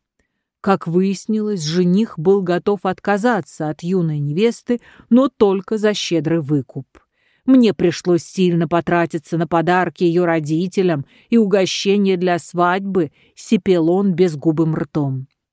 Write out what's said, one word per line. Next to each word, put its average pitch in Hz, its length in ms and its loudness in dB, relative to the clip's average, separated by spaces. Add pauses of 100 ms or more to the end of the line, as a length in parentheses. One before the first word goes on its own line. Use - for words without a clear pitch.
(600)
Как 190 260 -2
выяснилось, 196 760 -2
жених 175 560 0
был 190 240 2
готов 180 440 -2
отказаться 196 840 -2
от 156 140 -8
юной 170 360 -2
невесты, 208 640 -2 (300)
но 262 180 4
только 196 480 0
за 208 160 0
щедрый 165 480 -2
выкуп. 139 460 -4 (580)
«Мне 247 280 6
пришлось 175 520 0
сильно 170 420 0
потратиться 170 720 -2
на 165 80 -2
подарки 175 560 0
ее 175 240 2
родителям 165 800 -2 (240)
и 233 80 4
угощение 196 800 2
для 175 240 0
свадьбы», 180 720 -2 (240)
сипел 180 520 0
он 190 260 2
безгубым 156 600 0
ртом. 139 540 -4 (240)